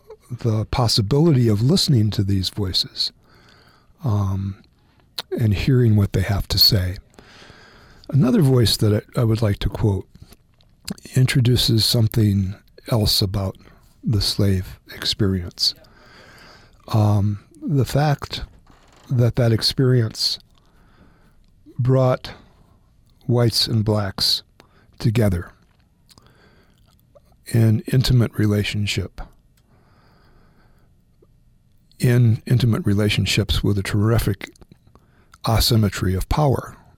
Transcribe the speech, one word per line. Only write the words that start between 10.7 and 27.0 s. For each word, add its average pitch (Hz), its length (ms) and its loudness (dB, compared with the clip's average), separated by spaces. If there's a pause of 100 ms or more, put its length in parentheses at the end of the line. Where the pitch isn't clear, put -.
introduces 120 720 2
something 104 680 0 (340)
else 107 320 0
about 98 360 -4 (460)
the 113 180 0
slave 95 580 -2 (140)
experience. - 800 -4 (1160)
Um, 104 500 2 (220)
the 147 240 0
fact - 580 -2 (640)
that 123 260 2
that 117 160 2
experience 120 880 0 (1400)
brought 127 520 0 (960)
whites 120 420 0
and 110 160 0
blacks 104 600 -2 (560)
together 104 520 0 (2000)